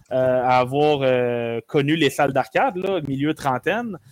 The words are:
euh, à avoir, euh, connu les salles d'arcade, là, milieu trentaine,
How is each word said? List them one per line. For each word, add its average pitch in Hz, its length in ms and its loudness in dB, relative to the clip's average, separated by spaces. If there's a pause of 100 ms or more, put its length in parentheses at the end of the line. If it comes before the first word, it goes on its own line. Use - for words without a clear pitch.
(120)
euh, 127 300 2
à 127 160 4
avoir, 143 420 2
euh, 120 680 0
connu 147 300 0
les 143 140 2
salles 139 240 0
d'arcade, 180 420 0
là, 185 320 -4
milieu 139 240 -2
trentaine, 160 640 -4 (160)